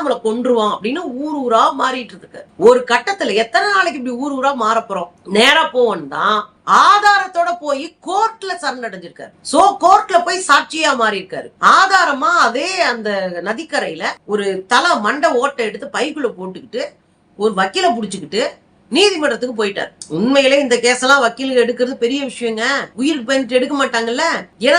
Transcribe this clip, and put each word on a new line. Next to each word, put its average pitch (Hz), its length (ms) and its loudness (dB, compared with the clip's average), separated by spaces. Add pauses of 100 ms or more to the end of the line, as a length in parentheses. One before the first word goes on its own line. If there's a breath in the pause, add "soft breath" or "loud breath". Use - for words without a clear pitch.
நம்மளை 254 200 -2
கொன்றுவான் 220 580 0
அப்படின்னு 254 160 -4
ஊர் 277 540 -6
ஊரா 269 260 4
மாறிட்டு 247 380 -4
இருக்காரு. - 260 -20 (160)
ஒரு 247 300 6
கட்டத்துல 240 460 -2
எத்தனை 339 360 0
நாளைக்கு 349 300 0
இப்படி 240 160 -6
ஊர் 269 280 -4
ஊரா 277 160 0
மாறப்போறோம்? 214 480 -2 (160)
நேரா 262 400 4
போவோம் 214 440 0
தான் 196 420 -2 (160)
ஆதாரத்தோட 359 920 4
போய் 294 360 -4 (100)
கோர்ட்ல 392 540 -2
சரணடைஞ்சிருக்காரு. 214 720 -10 (120)
So, 381 380 2
கோர்ட்ல 349 440 4
போய் 370 240 -4
சாட்சியா 294 480 2
மாறி 214 240 0
இருக்காரு. 127 300 -12 (100)
ஆதாரமா 320 800 4
அதே 302 420 0
அந்த 202 640 -2
நதிக்கரையில 214 600 -6 (220)
ஒரு 196 420 -4
தலை 269 320 2
மண்டை 240 300 0
ஓட்டை 247 360 -2
எடுத்து 208 260 -10
பைக்குள்ள 277 480 -4
போட்டுக்கிட்டு 185 440 -10 (520)
ஒரு 214 200 0
வக்கீல 349 400 0
புடிச்சுக்கிட்டு 208 520 -6 (420)
நீதிமன்றத்துக்கு 254 720 0
போயிட்டார். 196 240 -6 (200)
உண்மையிலே 269 500 2
இந்த 233 200 2
கேஸ் 240 220 0
எல்லாம் 277 200 4
வக்கீல் 247 440 0
எடுக்கிறது 247 300 -2
பெரிய 269 300 -2
விஷயங்க, 226 380 -6 (320)
உயிருக்கு 262 380 -2
பயந்துட்டு 269 180 0
எடுக்க 269 360 0
மாட்டாங்கல்ல. 233 360 -2 (360)
ஏன்னா 294 200 4